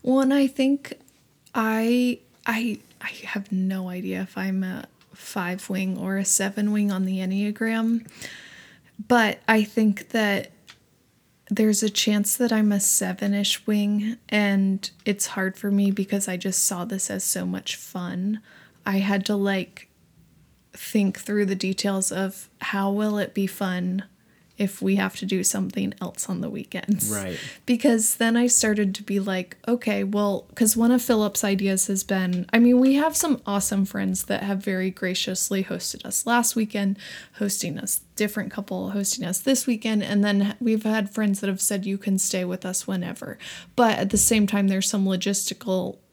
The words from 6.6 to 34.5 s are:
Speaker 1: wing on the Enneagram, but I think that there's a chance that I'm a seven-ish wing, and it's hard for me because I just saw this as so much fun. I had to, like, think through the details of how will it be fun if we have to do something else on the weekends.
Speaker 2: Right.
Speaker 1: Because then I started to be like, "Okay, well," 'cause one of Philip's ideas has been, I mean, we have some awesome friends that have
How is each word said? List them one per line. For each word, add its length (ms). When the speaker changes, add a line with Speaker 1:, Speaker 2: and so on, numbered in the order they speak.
Speaker 1:
wing 200
on 140
the 120
Enneagram, 880
but 340
I 140
think 460
that 420
there's 340
a 60
chance 480
that 140
I'm 200
a 80
seven-ish 880
wing, 500
and 600
it's 220
hard 300
for 120
me 220
because 360
I 100
just 280
saw 200
this 260
as 120
so 220
much 300
fun. 680
I 140
had 280
to, 80
like, 540
think 460
through 260
the 100
details 560
of 380
how 300
will 260
it 160
be 120
fun 600
if 280
we 140
have 180
to 100
do 180
something 560
else 300
on 120
the 80
weekends. 600
Speaker 2:
Right. 300
Speaker 1:
Because 500
then 220
I 80
started 500
to 80
be 160
like, 380
"Okay, 360
well," 500
'cause 240
one 140
of 100
Philip's 420
ideas 440
has 160
been, 500
I 60
mean, 200
we 140
have 240
some 300
awesome 360
friends 420
that 180
have 200